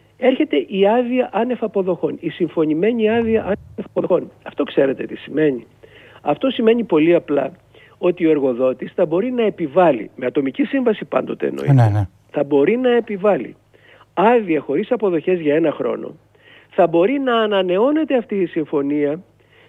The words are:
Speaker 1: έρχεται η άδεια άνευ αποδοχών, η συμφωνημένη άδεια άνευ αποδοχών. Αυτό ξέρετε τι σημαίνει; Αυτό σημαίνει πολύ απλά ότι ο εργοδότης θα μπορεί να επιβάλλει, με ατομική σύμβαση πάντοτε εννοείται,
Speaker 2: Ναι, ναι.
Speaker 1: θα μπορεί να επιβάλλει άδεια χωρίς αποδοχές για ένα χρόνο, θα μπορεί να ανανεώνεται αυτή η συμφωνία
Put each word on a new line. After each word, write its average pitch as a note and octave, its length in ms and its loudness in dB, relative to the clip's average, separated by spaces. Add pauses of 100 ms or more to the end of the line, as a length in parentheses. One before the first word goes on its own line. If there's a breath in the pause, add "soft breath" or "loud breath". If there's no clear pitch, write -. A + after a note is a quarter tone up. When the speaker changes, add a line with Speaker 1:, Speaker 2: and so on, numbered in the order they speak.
(160 soft breath)
Speaker 1:
έρχεται B3+ 400 0
η F#3+ 300 0
άδεια A#3+ 460 0
άνευ A#3 320 -2
αποδοχών, F#3 560 -4
η E3+ 80 -6
συμφωνημένη F3 840 0
άδεια A3+ 320 0
άνευ - 440 -8
αποδοχών. - 440 -2 (120)
Αυτό - 220 -6
ξέρετε C3+ 400 0
τι - 120 -12
σημαίνει; C#3 500 -2 (560 loud breath)
Αυτό D3 280 -2
σημαίνει A#3 340 2
πολύ E3 300 4
απλά C#3+ 380 -2 (500 soft breath)
ότι F3+ 240 0
ο D#3 40 4
εργοδότης C3 640 0
θα F#3 140 0
μπορεί F#3 240 -2
να B3 120 -2
επιβάλλει, E3 720 0
με B2+ 100 -8
ατομική C3+ 380 -2
σύμβαση A#3+ 400 -2
πάντοτε - 420 -4
εννοείται, C#3 260 0
Speaker 2:
Ναι, B2 160 6
ναι. G2+ 200 0 (220)
Speaker 1:
θα C#3+ 140 -2
μπορεί C#3+ 320 2
να B3+ 140 0
επιβάλλει G3+ 680 -2 (580 soft breath)
άδεια G3 460 2
χωρίς D3 320 -4
αποδοχές F#3 480 0
για D3 140 0
ένα D#3+ 180 2
χρόνο, - 420 -6 (560 soft breath)
θα F3+ 160 4
μπορεί F3+ 320 2
να B3 220 0
ανανεώνεται G#3+ 760 0
αυτή G#3 180 -4
η F#3+ 120 0
συμφωνία D3 720 -2 (480 soft breath)